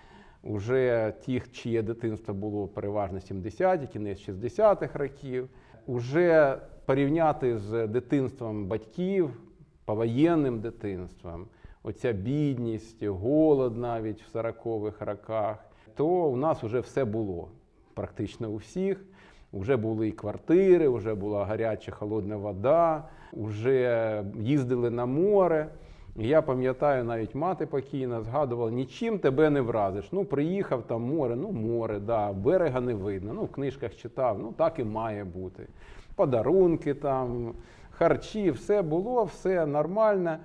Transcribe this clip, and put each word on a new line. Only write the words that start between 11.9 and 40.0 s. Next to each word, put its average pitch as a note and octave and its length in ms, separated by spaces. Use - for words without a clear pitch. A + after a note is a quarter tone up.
бідність, A#2+ 920
голод B2+ 760
навіть A2+ 440
в - 60
сорокових A2+ 720
роках, G#2+ 640
то D3 120
у E3+ 280
нас D3 280
уже A#2 160
все C3 260
було, G2 420
практично G#2 560
у G#2+ 60
всіх. F#3+ 500
Уже G#2+ 260
були A2 300
і G2+ 40
квартири, E3 800
вже A2 260
була G2+ 300
гаряча, G#2+ 460
холодна G#2 460
вода, C#3 720
вже A2+ 920
їздили A#2+ 500
на A#2+ 160
море. D#3+ 640
І A2+ 120
я D3+ 140
пам'ятаю, C3 600
навіть A2+ 320
мати E3 300
покійна C3 560
згадувала: A#2+ 500
"Нічим F3+ 480
тебе D3+ 300
не C#3+ 120
вразиш. G2+ 500
Ну, F#3+ 140
приїхав, C#3+ 640
там A#2 140
море, B2 340
ну, F#3+ 160
море, A2 480
да, G#2 340
берега C3+ 480
не B2 120
видно". G2 400
Ну, G#3 100
в - 80
книжках C3+ 440
читав, A#2 440
ну, - 180
так D#3+ 220
і B2 40
має G#2+ 400
бути. F#2 440
Подарунки D#3 800
там, B2+ 600
харчі, E3 640
все G3+ 300
було, G3 420
все F3+ 420
нормально. E3+ 800